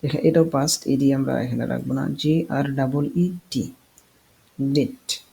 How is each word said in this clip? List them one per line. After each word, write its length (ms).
এখা-, 180
এটাও 220
পাস্ট, 440
ইডি 260
আমরা 300
এখানে 220
রাখবো 280
না, 160
জি 400
আর 260
ডাবল 400
ই 220
টি, 200
গ্রিট। 600